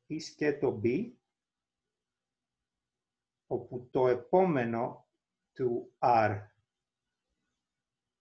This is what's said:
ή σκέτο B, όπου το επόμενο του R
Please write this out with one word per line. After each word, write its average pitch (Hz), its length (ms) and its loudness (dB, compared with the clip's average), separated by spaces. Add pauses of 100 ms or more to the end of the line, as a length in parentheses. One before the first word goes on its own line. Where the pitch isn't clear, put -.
ή 156 140 -8
σκέτο 139 640 -2
B, 131 300 0 (2250)
όπου 123 440 -8
το 143 160 2
επόμενο 127 1000 0 (420)
του 123 480 -6
R 107 480 2 (1700)